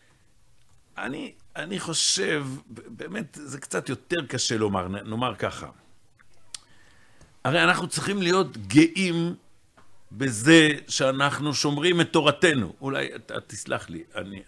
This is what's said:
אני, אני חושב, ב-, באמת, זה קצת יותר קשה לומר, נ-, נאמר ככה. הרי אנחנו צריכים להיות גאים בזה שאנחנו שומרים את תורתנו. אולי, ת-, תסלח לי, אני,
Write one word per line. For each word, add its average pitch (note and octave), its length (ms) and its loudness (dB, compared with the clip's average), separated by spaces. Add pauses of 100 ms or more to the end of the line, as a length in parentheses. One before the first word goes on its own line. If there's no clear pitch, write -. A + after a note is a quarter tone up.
(1000)
אני, A#2+ 340 -10 (240)
אני F3+ 240 -8
חושב, E3 680 -2 (220)
ב-, - 200 -18
באמת, D#3 540 -12
זה C#3 180 -12
קצת - 280 -6
יותר C#3+ 400 -6
קשה B2 280 -2
לומר, G2 320 0
נ-, G2+ 220 -8
נאמר A#2 240 -4
ככה. F#2+ 340 -6 (1800)
הרי C3+ 180 2
אנחנו F3 260 2
צריכים G3 340 -4
להיות E3+ 340 2
גאים E3 800 4 (800)
בזה C3+ 580 6 (180)
שאנחנו C#3 680 0
שומרים D#3 460 2
את - 120 0
תורתנו. D3 680 4
אולי, C#3 280 -4 (180)
ת-, - 60 -14 (140)
תסלח A#2+ 440 -8
לי, E2+ 120 -10 (120)
אני, F#2+ 340 -10